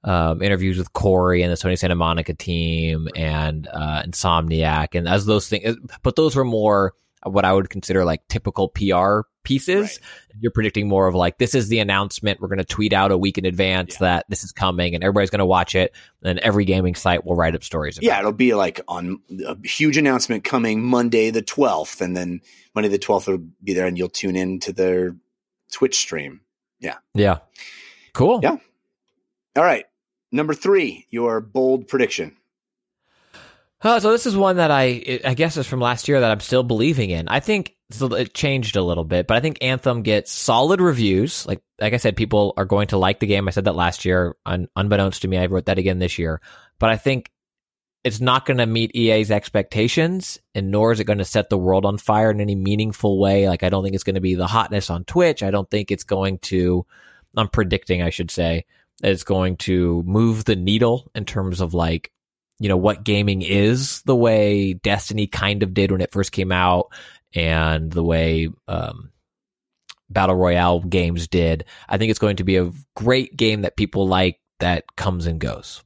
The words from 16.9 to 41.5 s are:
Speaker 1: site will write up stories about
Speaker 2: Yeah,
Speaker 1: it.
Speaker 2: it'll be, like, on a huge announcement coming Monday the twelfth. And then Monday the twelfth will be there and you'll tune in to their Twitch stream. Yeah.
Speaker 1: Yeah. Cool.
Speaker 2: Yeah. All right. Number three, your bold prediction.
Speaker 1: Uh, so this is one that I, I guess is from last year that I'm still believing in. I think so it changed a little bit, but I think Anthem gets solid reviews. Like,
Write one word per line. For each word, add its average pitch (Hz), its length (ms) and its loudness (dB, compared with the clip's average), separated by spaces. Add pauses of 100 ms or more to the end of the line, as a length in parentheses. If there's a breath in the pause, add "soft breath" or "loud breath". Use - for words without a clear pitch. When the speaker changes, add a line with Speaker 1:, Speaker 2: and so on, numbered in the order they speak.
Speaker 1:
site 87 300 0
will 87 100 -2
write 82 220 2
up - 80 -10
stories 76 320 -6
about 76 80 -8
Speaker 2:
Yeah, 175 120 4
Speaker 1:
it. 98 40 0
Speaker 2:
it'll 104 120 0
be, 117 220 2
like, 95 320 0
on 90 340 -8 (240)
a 80 120 -8 (100)
huge 151 300 0
announcement 127 480 0
coming 113 380 0
Monday 120 480 2
the 110 120 -4
twelfth. 101 580 -2
And 90 160 -4
then 87 260 -6 (320 soft breath)
Monday 107 160 0
the 101 80 0
twelfth - 280 0
will 95 160 -2 (220)
be 98 80 -4
there 92 140 0
and 90 120 -4
you'll 90 100 -4
tune 92 280 -6
in 92 240 -4
to 98 120 -8
their 92 440 0 (560)
Twitch - 240 -2
stream. 73 460 -6 (360)
Yeah. 80 180 -8 (160)
Speaker 1:
Yeah. 98 260 2 (720 loud breath)
Cool. 202 300 2
Speaker 2:
Yeah. 302 160 2 (1000)
All 156 80 6
right. 143 220 2 (440)
Number 151 240 0
three, 180 560 0
your 117 300 0
bold 127 480 0
prediction. 110 480 -2 (1500 soft breath)
Speaker 1:
Uh, 226 180 4
so 214 100 2
this 233 160 2
is 202 100 0
one 190 200 4
that 165 140 4
I, 127 540 0
I 127 100 0
guess 156 220 0
is 139 100 -4
from 131 140 -4
last 120 280 0
year 143 100 4
that 117 120 4
I'm 104 100 0
still 127 220 0
believing 120 480 0
in. 85 180 -4
I 127 120 0
think 208 360 -4 (140)
so 120 240 -4
it 117 200 -2
changed 131 400 -2
a 98 80 2
little 85 220 -2
bit, 90 240 -2
but 110 80 2
I 120 40 2
think 151 200 -4
Anthem 127 420 -2
gets 104 300 0
solid 147 480 2
reviews. 117 640 2
Like, - 160 -6 (160)